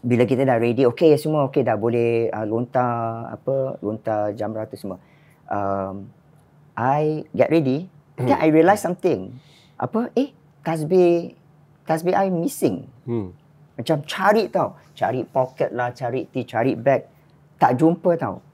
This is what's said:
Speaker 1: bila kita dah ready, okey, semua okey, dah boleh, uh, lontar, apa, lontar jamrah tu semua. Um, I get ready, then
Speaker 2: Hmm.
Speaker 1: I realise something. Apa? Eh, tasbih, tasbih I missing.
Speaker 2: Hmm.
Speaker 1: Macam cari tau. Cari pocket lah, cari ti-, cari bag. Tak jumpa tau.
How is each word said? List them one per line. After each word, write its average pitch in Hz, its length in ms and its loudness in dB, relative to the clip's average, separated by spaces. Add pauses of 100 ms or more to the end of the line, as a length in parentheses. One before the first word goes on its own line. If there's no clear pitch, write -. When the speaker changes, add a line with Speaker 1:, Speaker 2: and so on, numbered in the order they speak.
Speaker 1:
bila 120 240 2
kita 131 200 2
dah 127 120 2
ready, 120 280 2
okey, 147 320 4
semua 151 320 0
okey, 135 140 0
dah 117 120 0
boleh, 117 540 0
uh, 107 160 -4
lontar, 120 480 -2 (380)
apa, 135 500 -4
lontar 107 520 -4
jamrah 107 320 -6
tu 104 120 -14
semua. 95 240 -12 (460)
Um, 98 640 -4 (640)
I 151 580 -2
get - 160 0
ready, 156 400 0 (260)
then 123 160 -2
Speaker 2:
Hmm. 143 140 2
Speaker 1:
I 160 40 6
realise 165 300 6
something. 135 540 -2 (420)
Apa? - 380 -4
Eh, 277 180 0 (300)
tasbih, 170 760 2 (480)
tasbih 165 320 -2
I 196 140 2
missing. 165 580 -2 (160)
Speaker 2:
Hmm. 107 320 -6 (400)
Speaker 1:
Macam 147 280 -4
cari 202 460 0
tau. - 260 -2 (160)
Cari 117 340 -4
pocket 127 460 -2
lah, 123 200 -4
cari 123 360 -6
ti-, 127 180 -6
cari 117 300 -2
bag. 127 320 0 (500)
Tak 135 180 4
jumpa 165 420 2
tau. 98 260 -6 (120)